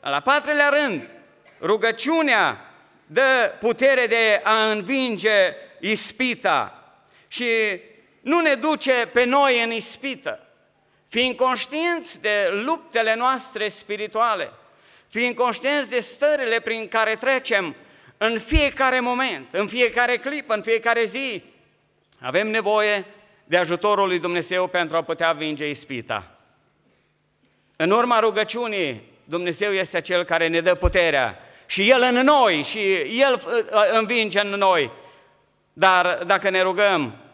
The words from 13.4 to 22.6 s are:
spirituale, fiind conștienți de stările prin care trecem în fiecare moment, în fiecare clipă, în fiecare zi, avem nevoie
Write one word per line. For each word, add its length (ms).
spirituale, 800
fiind 260
conștienți 560
de 100
stările 600
prin 280
care 260
trecem 600
în 220
fiecare 600
moment, 520
în 140
fiecare 500
clipă, 380
în 80
fiecare 420
zi, 380
avem 280
nevoie 560